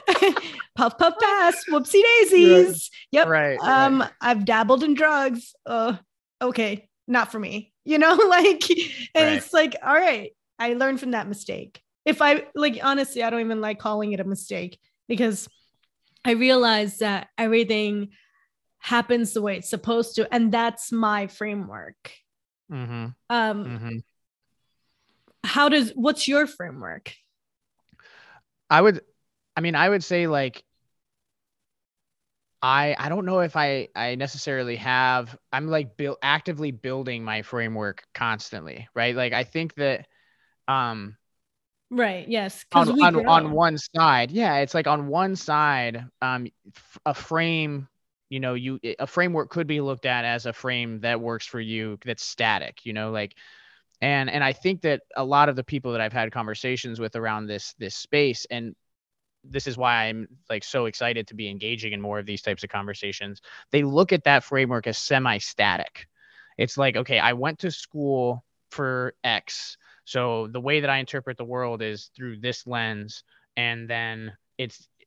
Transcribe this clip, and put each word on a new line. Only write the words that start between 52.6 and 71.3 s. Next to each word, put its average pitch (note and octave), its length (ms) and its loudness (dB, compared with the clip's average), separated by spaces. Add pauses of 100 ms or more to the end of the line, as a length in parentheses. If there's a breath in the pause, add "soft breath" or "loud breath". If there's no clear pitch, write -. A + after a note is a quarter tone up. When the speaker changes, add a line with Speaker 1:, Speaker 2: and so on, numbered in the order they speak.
Speaker 2:
you A2+ 80 -8
know, G#2+ 180 -6
like, G#2 240 -6 (640 soft breath)
and, C3+ 300 0
and C#3+ 120 -2
I C3+ 120 2
think F#3 280 -4
that D3+ 200 0 (120)
a C3+ 100 -4
lot C#3+ 240 4
of C3 80 -2
the C3 60 -4
people C3 300 -6
that A2+ 80 -2
I've A2 120 -2
had A2+ 200 -2
conversations A#2+ 640 -6
with A2+ 160 -6
around A2 320 -6
this, G#2 320 -10
this G2 160 -10
space, C#3+ 560 0
and A#2 240 -10 (720)
this C3 220 -8
is B2 100 -6
why A#2+ 300 0
I'm, A2 200 -6 (240)
like, G#2+ 140 -6
so B2 220 -2
excited A#2 420 -4
to A2+ 60 -18
be G#2+ 140 -10
engaging G#2+ 440 -8
in G2+ 80 -8
more G#2 180 -6
of G2+ 80 -10
these G2+ 160 -10
types G#2 220 -6
of G2+ 60 -14
conversations, G2+ 720 -10 (300 loud breath)
they D3 120 2
look C#3+ 300 2
at E3 120 0
that C#3 180 4
framework B2+ 440 -2
as A2+ 120 -4
semi-static. G#2+ 1120 -2 (500 soft breath)
It's B2 200 -2
like, C3+ 180 2
"Okay, B2+ 220 0
I A#2 160 2
went D3 260 -6
to F#3 100 -4
school C3 760 -4 (260)
for B2+ 520 -6
X. - 540 -4 (300 soft breath)
So A#2 420 -4
the B2 120 -10
way C#3+ 200 0
that C#3+ 100 -2
I C3+ 80 0
interpret C3 380 -8